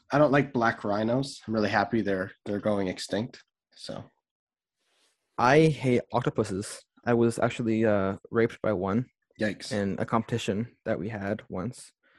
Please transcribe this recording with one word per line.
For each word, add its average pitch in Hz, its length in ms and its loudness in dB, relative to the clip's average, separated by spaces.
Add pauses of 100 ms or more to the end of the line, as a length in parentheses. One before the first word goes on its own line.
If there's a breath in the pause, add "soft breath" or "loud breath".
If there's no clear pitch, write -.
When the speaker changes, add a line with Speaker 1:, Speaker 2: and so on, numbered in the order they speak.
(100)
Speaker 1:
I 139 80 2
don't 147 140 6
like 139 220 2
black 117 300 0
rhinos. 113 640 -2
I'm 110 80 -4
really 107 140 2
happy 107 320 0
they're, 95 300 -2 (160)
they're 101 140 -4
going 101 280 0
extinct. 101 540 -6 (320)
So. - 300 -12 (1300)
Speaker 2:
I 143 300 6
hate 131 340 2 (120)
octopuses. 107 680 -2 (240)
I 120 80 2
was 117 260 2
actually, 113 460 0
uh, 101 320 2 (140)
raped 113 320 0
by 107 100 0
one 98 340 -2 (320)
Speaker 1:
Yikes. 107 340 -4
Speaker 2:
in 101 260 -2
a 113 80 -4
competition 113 600 -2 (180)
that 110 120 -2
we 92 120 -6
had 104 400 -6
once. 95 420 -10 (260 soft breath)